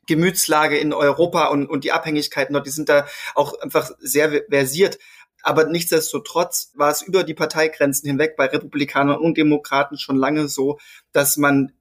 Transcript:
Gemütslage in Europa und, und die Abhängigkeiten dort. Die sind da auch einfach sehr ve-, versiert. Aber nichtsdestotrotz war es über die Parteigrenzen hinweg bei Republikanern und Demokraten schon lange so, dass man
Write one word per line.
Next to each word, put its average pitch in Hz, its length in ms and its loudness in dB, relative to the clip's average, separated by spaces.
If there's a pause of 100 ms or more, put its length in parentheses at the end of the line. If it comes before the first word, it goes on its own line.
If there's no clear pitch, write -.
Gemütslage 156 720 2
in 147 160 -2
Europa 156 540 2
und, 143 180 0
und 135 180 -4
die - 80 -2
Abhängigkeiten 147 640 -2
dort. 143 140 -2
Die 135 40 -10
sind 156 160 -6
da 143 200 4 (260)
auch 143 260 -2
einfach 143 380 -2
sehr 143 340 0
ve-, 147 160 -2
versiert. 139 520 2 (420)
Aber 143 240 2
nichtsdestotrotz 165 1080 -2
war 147 140 2
es 147 140 -2
über 185 200 0
die 151 120 -8
Parteigrenzen 156 720 -2
hinweg 143 280 0
bei 135 120 2
Republikanern 143 720 -2
und 160 180 0
Demokraten 147 600 0
schon - 180 -4
lange 143 320 0
so, 139 320 -4 (320)
dass 143 260 0
man 139 440 2